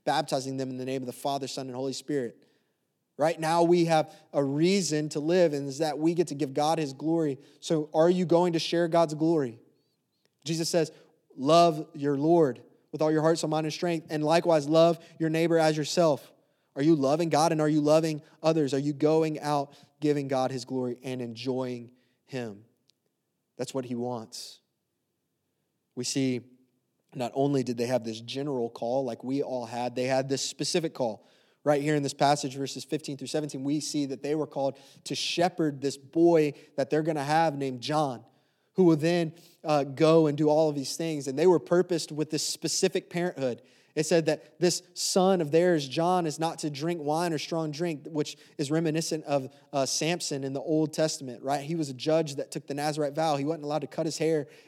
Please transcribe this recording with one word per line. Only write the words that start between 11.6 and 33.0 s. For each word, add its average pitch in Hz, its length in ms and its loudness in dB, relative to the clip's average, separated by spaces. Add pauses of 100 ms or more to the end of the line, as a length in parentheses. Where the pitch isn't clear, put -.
your 143 240 -2
Lord 156 460 4 (280)
with 151 100 -4
all 156 100 2
your 156 100 2
heart, 160 160 4
soul, 160 120 -2
mind, 156 160 0
and 151 80 -4
strength, 170 360 -4
and 151 140 -2
likewise 160 440 4
love 160 300 6 (220)
your 160 100 0
neighbor 165 300 2
as 156 180 4
yourself." 156 560 0 (420)
Are 139 60 -4
you 160 140 6
loving 151 340 2
God, 156 220 4
and 156 80 0
are 156 100 2
you 151 120 2
loving 156 400 2 (200)
others? 156 320 2
Are 135 60 0
you 147 140 -2
going 151 460 2
out 143 340 -2 (260)
giving 143 300 0
God 131 200 0
his 127 140 -6
glory 127 400 -6
and 127 180 -8
enjoying 120 720 -6 (340)
him? 113 380 -10 (920)
That's 131 160 -8
what 131 100 -6
he 123 120 -8
wants. 120 640 -10 (1300)
We 123 120 -8
see 131 340 -2 (720)
not 120 220 -6
only 139 280 2
did 120 120 -4
they 117 120 -2
have 120 180 -2
this 113 160 -8
general 123 480 -6
call 127 340 -4
like 117 220 -8
we 139 180 -2
all 123 220 -6
had, 120 300 -6
they 127 100 -2
had 135 240 0
this 135 120 -2
specific - 520 -4
call. 110 340 -6 (380)
Right 147 160 2
here 151 140 0
in 147 80 0
this 139 100 -4
passage, 143 420 0
verses 135 300 -8
fifteen 147 320 -8